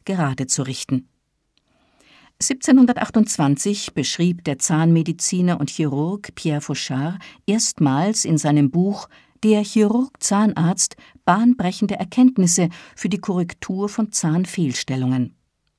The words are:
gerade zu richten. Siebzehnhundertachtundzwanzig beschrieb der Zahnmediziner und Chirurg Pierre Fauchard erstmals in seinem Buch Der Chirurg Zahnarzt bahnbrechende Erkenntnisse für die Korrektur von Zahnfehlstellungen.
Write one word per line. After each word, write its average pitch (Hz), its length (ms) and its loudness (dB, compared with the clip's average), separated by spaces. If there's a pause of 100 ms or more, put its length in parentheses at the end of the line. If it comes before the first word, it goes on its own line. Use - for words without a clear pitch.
gerade 139 420 -2
zu 135 180 -4
richten. 127 440 -6 (1300)
Siebzehnhundertachtundzwanzig 214 1600 2
beschrieb 175 480 -2
der 165 160 -4
Zahnmediziner 165 1000 0
und 139 120 -4
Chirurg 156 640 -4
Pierre 147 260 -4
Fauchard 147 560 -6 (300)
erstmals 185 800 0
in 160 120 2
seinem 147 320 2
Buch 185 400 -2 (340)
Der 214 200 4
Chirurg 214 580 0
Zahnarzt 196 760 0 (280)
bahnbrechende 202 720 2
Erkenntnisse 190 760 2 (260)
für - 140 -6
die 202 80 -2
Korrektur 190 720 -4
von 220 220 -4
Zahnfehlstellungen. 135 1200 -2 (460)